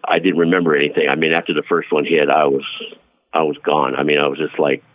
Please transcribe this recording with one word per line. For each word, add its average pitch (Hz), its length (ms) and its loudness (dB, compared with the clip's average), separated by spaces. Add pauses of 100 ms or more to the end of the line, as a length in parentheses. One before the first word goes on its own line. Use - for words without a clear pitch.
I 85 140 0
didn't 82 220 2
remember 85 360 2
anything. 73 320 0
I 69 60 2
mean, 78 220 0
after 80 180 -2
the 73 160 -2
first 82 240 -2
one 76 100 0
hit, 73 280 2
I 76 140 4
was, 69 200 0 (680)
I 80 120 0
was 73 200 -2
gone. 73 320 0
I 67 60 -4
mean, 73 160 0
I 71 100 2
was 71 120 -4
just 78 200 -6
like 69 240 0 (120)